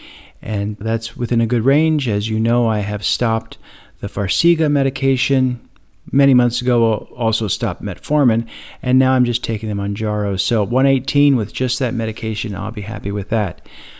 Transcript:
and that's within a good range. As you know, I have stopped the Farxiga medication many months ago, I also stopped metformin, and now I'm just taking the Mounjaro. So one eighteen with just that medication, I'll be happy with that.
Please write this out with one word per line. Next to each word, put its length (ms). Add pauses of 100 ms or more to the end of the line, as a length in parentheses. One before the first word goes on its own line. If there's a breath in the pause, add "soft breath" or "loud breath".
(400 loud breath)
and 380
that's 400
within 240
a 60
good 180
range. 420
As 220
you 100
know, 280
I 120
have 240
stopped 540 (440 loud breath)
the 60
Farxiga 640
medication 920 (460)
many 220
months 280
ago, 500
I 40
also 320
stopped 340
metformin, 680 (340 loud breath)
and 180
now 140
I'm 120
just 180
taking 260
the 60
Mounjaro. 640
So 240
one 220
eighteen 500
with 180
just 260
that 140
medication, 640
I'll 160
be 100
happy 300
with 180
that. 360 (340 loud breath)